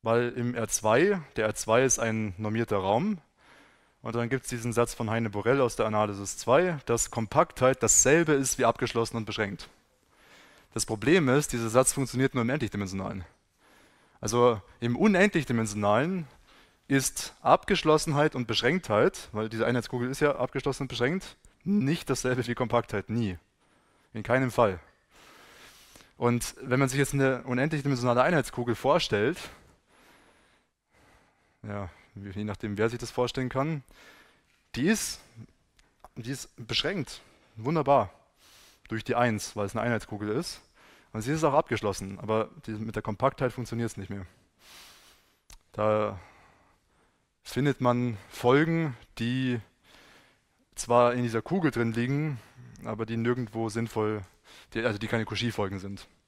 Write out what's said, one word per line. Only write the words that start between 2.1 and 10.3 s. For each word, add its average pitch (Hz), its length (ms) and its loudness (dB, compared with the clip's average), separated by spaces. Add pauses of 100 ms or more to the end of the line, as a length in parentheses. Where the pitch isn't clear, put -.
normierter 107 400 -2
Raum, 127 420 0 (800)
und 117 140 -8
dann 120 140 -2
gibt's 127 200 -4
diesen 120 220 -4
Satz 117 220 2
von 110 160 -4
Heine-Borel 113 520 0
aus 120 140 0
der 110 120 0
Analysis 104 500 -2
zwei, 160 480 2
dass - 260 0
Kompaktheit 131 720 2
dasselbe 156 500 4
ist 139 240 0
wie 123 80 2
abgeschlossen 117 520 0
und 110 80 -4
beschränkt. 101 420 -4 (1080)